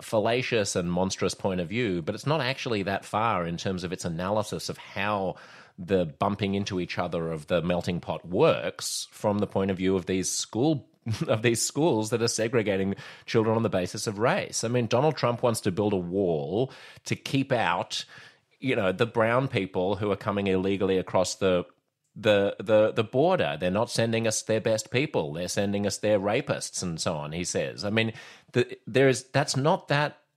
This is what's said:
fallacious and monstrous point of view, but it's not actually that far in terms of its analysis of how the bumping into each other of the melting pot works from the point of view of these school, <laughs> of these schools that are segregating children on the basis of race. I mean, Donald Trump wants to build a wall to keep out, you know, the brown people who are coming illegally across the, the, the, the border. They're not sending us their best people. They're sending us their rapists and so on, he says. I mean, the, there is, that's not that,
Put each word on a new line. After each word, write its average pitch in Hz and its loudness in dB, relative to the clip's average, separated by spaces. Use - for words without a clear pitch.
fallacious 113 0
and 87 -2
monstrous 92 0
point 92 -2
of 82 -6
view, 98 -2
but 82 -4
it's 107 -8
not 151 0
actually 123 -2
that 95 -4
far 104 0
in 85 -4
terms 92 -4
of 87 -6
its 92 -8
analysis 92 -2
of - -8
how 98 -4
the 90 2
bumping 98 0
into 98 -2
each - -6
other 85 -2
of 78 -8
the 87 2
melting 87 0
pot 82 -8
works 92 0
from 104 0
the 98 0
point 98 0
of 92 -2
view 95 2
of 87 0
these 92 0
school, 135 -2
<laughs> 117 -2
of 113 2
these 117 2
schools 127 2
that 113 0
are 117 2
segregating 104 0
children 110 4
on 113 2
the 107 2
basis 92 -2
of 104 -4
race. 135 0
I - 0
mean, 120 0
Donald 139 2
Trump 120 0
wants 117 2
to 104 0
build 101 2
a - 2
wall 90 0
to 113 -2
keep 135 -2
out, 95 0
you 131 0
know, 95 2
the 95 0
brown 117 2
people 98 -2
who 104 -2
are 98 2
coming 101 -2
illegally 95 2
across 92 0
the, 90 2
the, 101 4
the, 107 4
the - 2
border. 127 0
They're 90 0
not 104 0
sending 113 0
us 110 0
their 110 0
best 110 -2
people. 120 -2
They're 85 -6
sending 101 0
us 95 -2
their 107 2
rapists 101 -2
and 82 -4
so 90 -2
on, 76 -6
he 87 -4
says. 73 -4
I 101 -2
mean, 113 0
the, - 2
there 131 6
is, 120 0
that's 139 0
not 160 0
that, 147 0